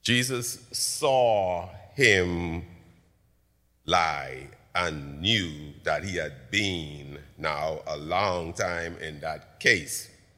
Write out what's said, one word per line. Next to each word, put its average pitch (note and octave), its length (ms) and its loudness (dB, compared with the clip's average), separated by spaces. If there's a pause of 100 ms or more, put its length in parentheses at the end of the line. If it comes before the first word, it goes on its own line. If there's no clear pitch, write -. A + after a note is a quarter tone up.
Jesus B2 560 0 (140)
saw G#2 960 2 (260)
him F2 720 4 (1200)
lie C#2+ 640 0 (280)
and D2+ 460 -2
knew E2 520 0 (100)
that D#2 200 0
he F#2+ 140 -6
had C#2+ 340 -8
been D2+ 680 -4 (200)
now D#2 500 -2
a D2+ 100 -6
long F2 560 0
time E2+ 440 -4
in D#2 220 -10
that D#2 400 -10
case. - 500 2 (280)